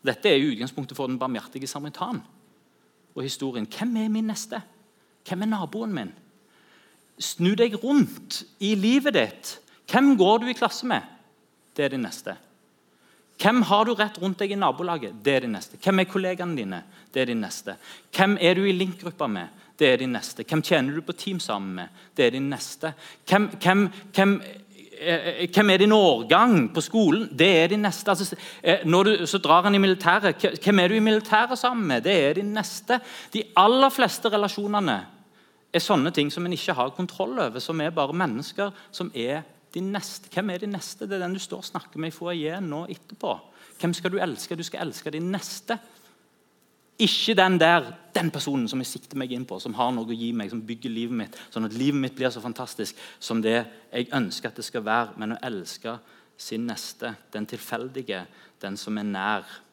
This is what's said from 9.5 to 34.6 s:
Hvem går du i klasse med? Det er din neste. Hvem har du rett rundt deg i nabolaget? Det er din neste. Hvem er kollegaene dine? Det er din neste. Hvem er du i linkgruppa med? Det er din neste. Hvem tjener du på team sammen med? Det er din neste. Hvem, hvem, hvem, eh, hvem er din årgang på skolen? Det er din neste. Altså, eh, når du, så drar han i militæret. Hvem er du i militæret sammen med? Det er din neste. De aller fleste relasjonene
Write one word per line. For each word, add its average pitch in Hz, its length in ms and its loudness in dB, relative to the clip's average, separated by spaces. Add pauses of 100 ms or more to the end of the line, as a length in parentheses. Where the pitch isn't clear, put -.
Hvem 269 260 6
går 196 200 6
du 233 100 -2
i 247 80 -4
klasse - 320 -4
med? 175 160 -2 (720)
Det 147 100 0
er 135 80 -2
din 123 120 -4
neste. 98 300 -12 (1040)
Hvem 233 240 4
har 208 220 4
du 240 100 -2
rett 208 240 -2
rundt 185 180 -4
deg 202 140 -2
i 202 60 -4
nabolaget? 147 680 -2
Det 139 80 4
er 127 120 2
din 110 100 -4
neste. - 260 -14
Hvem 190 180 2
er 180 80 2
kollegaene 185 480 -4
dine? 95 260 -6 (300)
Det 131 120 0
er 120 80 -2
din 113 100 -2
neste. 95 340 -10 (400)
Hvem 196 240 2
er 175 160 4
du 190 80 0
i 190 120 2
linkgruppa 175 520 -4
med? 90 340 -8 (180)
Det 143 100 6
er 127 140 4
din 127 100 -4
neste. - 340 -8
Hvem 160 140 0
tjener 143 340 2
du 165 60 -4
på - 160 -10
team 185 220 -6
sammen 98 360 -6
med? 90 260 -14 (140)
Det 147 120 4
er 127 100 2
din 139 120 -2
neste. 147 440 -8 (340)
Hvem, 202 220 4 (140)
hvem, 190 240 4 (260)
hvem, 196 220 4 (680)
eh, 165 480 -2
hvem 208 240 6
er 185 80 6
din 214 160 8
årgang 160 760 6
på 160 120 -2
skolen? 214 440 4 (100)
Det 175 100 8 (140)
er 175 100 2
din 214 80 0
neste. 202 300 0
Altså, 185 240 -2 (280)
eh, 180 220 2
når 175 180 6
du, 202 240 4
så 196 140 -2
drar 170 220 6
han 202 120 4
i 196 60 6
militæret. 190 640 2 (180)
Hvem 202 160 6
er 180 80 6
du 202 60 2
i 220 60 4
militæret 214 580 2
sammen 240 300 0
med? 120 160 0
Det 185 200 4
er 143 100 2
din 202 200 -2
neste. 233 480 -2 (320)
De 214 100 -4 (140)
aller 254 320 6
fleste 240 400 0
relasjonene 202 720 0 (720)